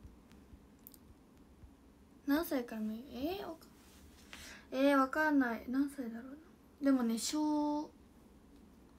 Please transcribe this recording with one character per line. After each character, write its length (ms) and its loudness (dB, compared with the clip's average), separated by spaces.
何 200 2
歳 180 -2
か 120 -10
ら 60 -6
見 160 -4
る？ 140 -12
え 320 -4
ー、 20 -8
わ 100 -10
か 100 -20
ん、 1200 -6
え 100 8
ー、 20 6
わ 120 4
か 200 2
ん 100 6
な 180 2
い。 100 -12
何 220 0
歳 220 -8
だ 100 -10
ろ 80 -16
う 20 -16
な。 60 -16
で 60 6
も 120 4
ね、 140 2
小、 720 0